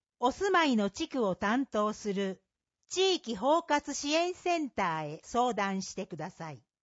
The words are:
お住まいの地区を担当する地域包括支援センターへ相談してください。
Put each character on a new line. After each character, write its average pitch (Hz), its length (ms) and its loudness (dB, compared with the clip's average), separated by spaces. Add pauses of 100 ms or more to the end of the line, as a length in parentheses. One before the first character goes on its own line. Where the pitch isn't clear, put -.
(200)
お 247 140 2
住 403 180 0
ま 339 140 4
い 262 100 4
の 202 140 2
地 320 180 -6
区 247 180 0
を 185 80 2
担 226 320 0
当 214 280 0
す 208 200 -6
る 190 300 -4 (460)
地 370 260 2
域 220 220 -4
包 277 220 4
括 294 340 0
支 285 180 -4
援 349 240 0
セ 349 240 0
ン 285 100 -4
タ 175 280 -2
ー 156 220 -6
へ - 40 -20
相 247 300 0
談 196 280 -2
し - 140 -10
て 196 100 -6
く 165 120 -12
だ 156 120 -6
さ 160 220 -12
い。 127 100 -16 (220)